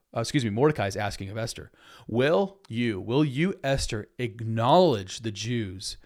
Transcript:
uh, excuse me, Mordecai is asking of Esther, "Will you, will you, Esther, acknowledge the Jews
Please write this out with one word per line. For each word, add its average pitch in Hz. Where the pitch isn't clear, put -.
uh, 117
excuse 120
me, 110
Mordecai 123
is 95
asking 98
of 110
Esther, -
"Will 156
you, 113
will 120
you, 151
Esther, 131
acknowledge 113
the 110
Jews 101